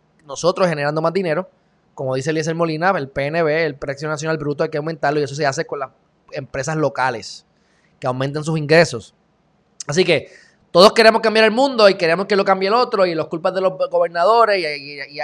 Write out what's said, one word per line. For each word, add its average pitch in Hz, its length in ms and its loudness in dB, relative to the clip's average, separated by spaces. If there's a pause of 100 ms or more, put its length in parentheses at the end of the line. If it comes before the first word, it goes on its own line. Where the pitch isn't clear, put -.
(240)
nosotros 165 440 0
generando 151 340 -2
más 165 100 0
dinero. 180 380 -2 (440)
Como 131 200 -6
dice 139 160 -4
Eliezer 160 240 -2
Molina, 165 420 -2
el 143 120 -6
P 139 180 -6
N 165 160 -2
B, 156 220 0
el 147 100 -4
Precio 139 340 -10
Nacional 156 300 -4
Bruto, 143 240 -4
hay 160 80 -4
que 156 80 -6
aumentarlo 151 400 -2
y 147 60 0
eso 135 100 -8
se 151 100 -4
hace 143 220 -2
con 147 140 -8
las 131 100 -10 (400)
empresas 143 460 -6
locales, 131 680 -4 (540)
que - 80 -8
aumenten 139 380 -4
sus 160 120 -2
ingresos. 151 580 2 (720)
Así 165 180 2
que 165 240 0 (420)
todos 196 220 8
queremos 220 280 6
cambiar 220 260 4
el 220 40 4
mundo 233 380 4
y 190 60 2
queremos 180 320 0
que 202 100 0
lo 190 80 2
cambie 190 240 0
el 208 60 0
otro 240 300 2
y 175 100 0
las 156 120 -4
culpas 175 260 -4
de 185 80 -4
los 185 120 0 (180)
gobernadores 185 680 2
y, 170 80 -4
y, 147 340 -10
y, 143 240 -12